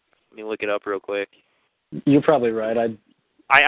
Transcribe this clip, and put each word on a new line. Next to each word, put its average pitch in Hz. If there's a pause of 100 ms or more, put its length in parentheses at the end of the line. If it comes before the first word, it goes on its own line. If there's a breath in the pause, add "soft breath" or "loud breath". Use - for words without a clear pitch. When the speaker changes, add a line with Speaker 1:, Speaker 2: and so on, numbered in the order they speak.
(320)
Speaker 1:
let -
me 107
look 107
it 104
up 101
real 98
quick. 101 (800)
Speaker 2:
You're 143
probably 120
right. 113
I 117 (640)
Speaker 1:
I, 135